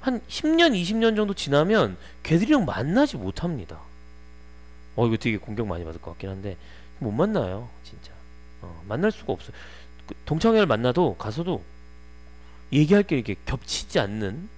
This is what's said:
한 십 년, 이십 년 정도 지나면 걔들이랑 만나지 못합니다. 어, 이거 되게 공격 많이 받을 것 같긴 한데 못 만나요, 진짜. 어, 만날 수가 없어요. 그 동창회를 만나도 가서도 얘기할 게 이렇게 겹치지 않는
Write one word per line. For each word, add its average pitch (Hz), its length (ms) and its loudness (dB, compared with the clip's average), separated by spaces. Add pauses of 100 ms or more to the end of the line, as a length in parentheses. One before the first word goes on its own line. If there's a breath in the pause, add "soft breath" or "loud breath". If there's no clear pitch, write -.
한 254 260 -2
십 - 220 -2
년, 330 260 6
이십 180 220 0
년 226 180 4
정도 208 200 0
지나면 147 640 4 (280 loud breath)
걔들이랑 220 400 4
만나지 196 520 2
못합니다. 98 640 -4 (1160)
어, 120 100 4
이거 113 100 2
되게 110 200 0
공격 110 300 -6
많이 87 180 -4
받을 80 160 -10
것 - 120 -12
같긴 95 180 -10
한데 95 260 -8 (420 loud breath)
못 110 140 -4
만나요, 120 560 -2 (160)
진짜. - 260 -18 (520)
어, 85 260 -16
만날 165 240 0
수가 - 200 -6
없어요. - 200 -8 (540 loud breath)
그 - 80 -14 (100)
동창회를 214 420 4
만나도 123 500 2
가서도 143 460 -4 (1080 soft breath)
얘기할 156 320 6
게 156 120 0
이렇게 107 280 -2
겹치지 - 560 -2
않는 110 580 -2